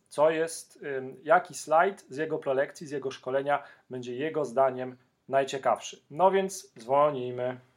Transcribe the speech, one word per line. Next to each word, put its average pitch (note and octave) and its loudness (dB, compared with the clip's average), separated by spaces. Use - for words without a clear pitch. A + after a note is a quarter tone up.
co D3+ 4
jest, E3 -4
em, C3 -8
jaki D#3+ 4
slajd F3 2
z C3 -12
jego D#3 -2
prelekcji, C#3 -2
z C3+ -12
jego C3+ -6
szkolenia C#3 -2
będzie B2 -10
jego D3+ -4
zdaniem B2+ 0
najciekawszy. C3+ 0
No F3 4
więc F#3+ -2
dzwonimy. B2 0